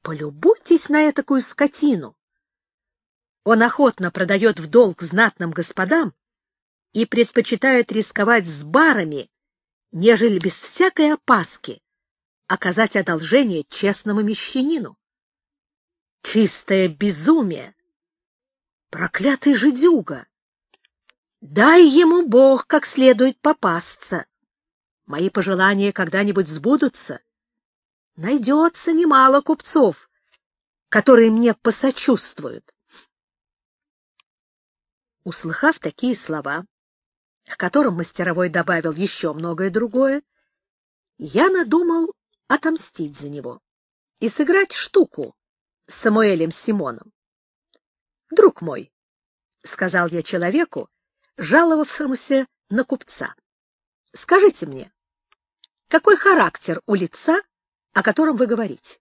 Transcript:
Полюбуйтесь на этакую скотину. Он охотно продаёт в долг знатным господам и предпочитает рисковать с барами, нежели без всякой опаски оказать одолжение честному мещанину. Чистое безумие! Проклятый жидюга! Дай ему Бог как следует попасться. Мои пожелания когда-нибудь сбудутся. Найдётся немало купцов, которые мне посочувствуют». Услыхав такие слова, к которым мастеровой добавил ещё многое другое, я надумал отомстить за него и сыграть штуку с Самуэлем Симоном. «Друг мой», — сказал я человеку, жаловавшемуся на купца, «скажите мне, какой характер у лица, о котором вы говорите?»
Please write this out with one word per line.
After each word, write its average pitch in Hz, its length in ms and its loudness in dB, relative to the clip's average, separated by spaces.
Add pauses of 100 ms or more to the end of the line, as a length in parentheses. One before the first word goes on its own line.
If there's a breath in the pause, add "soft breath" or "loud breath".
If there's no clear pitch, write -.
Полюбуйтесь 160 880 0
на 302 200 2
этакую 277 320 -2
скотину. 190 760 -4 (1300)
Он 220 180 4
охотно 233 480 0
продаёт 196 500 0
в 160 100 -14
долг 208 320 4
знатным 175 500 -2
господам 190 640 -4 (800)
и 220 120 -2
предпочитает 240 880 -2
рисковать 214 560 -2
с 147 160 -14
барами, 175 640 0 (640)
нежели 208 480 2
без 170 140 -4
всякой 320 600 0
опаски - 680 -4 (680)
оказать 190 480 -2
одолжение 180 720 0
честному 202 560 -4
мещанину. 247 760 -4 (1200)
Чистое 196 680 0
безумие! 185 880 -2 (1160)
Проклятый 262 640 -2
жидюга! 254 720 0 (1120)
Дай 240 440 6
ему 330 400 4
Бог 262 420 4
как - 180 0
следует 262 560 2
попасться. 175 840 -4 (800)
Мои 156 240 -4
пожелания 196 640 0
когда-нибудь 190 560 -2
сбудутся. 156 760 -2 (920)
Найдётся 285 800 -2
немало 277 480 4
купцов, - 680 -2 (800)
которые 226 420 6
мне 226 240 2
посочувствуют». - 1200 -4 (2500 soft breath)
Услыхав 180 560 -4
такие 240 360 -4
слова, 156 500 -10 (840)
к - 100 -16
которым 208 380 0
мастеровой 175 540 -4
добавил 165 420 -2
ещё 165 420 -6
многое 170 380 -6
другое, 254 500 -2 (960)
я 170 320 0
надумал 330 640 0 (340)
отомстить 262 720 -6
за 143 120 -16
него 139 320 -14 (580)
и 226 100 -2
сыграть 349 440 0
штуку - 640 -2 (520)
с - 80 -18
Самуэлем 208 560 0
Симоном. 170 600 -8 (1160)
«Друг 392 320 4
мой», — 143 300 -10 (720)
сказал 180 460 -2
я 165 120 -4
человеку, 190 680 -4 (480)
жаловавшемуся 277 1080 0 (240)
на 226 140 -2
купца, - 500 -10 (800)
«скажите 381 520 2
мне, 135 260 -16 (960)
какой 359 300 4
характер 220 680 0
у 208 100 0
лица, 247 460 -2 (520)
о 202 100 -2
котором 302 320 0
вы 240 100 0
говорите?» 214 560 -8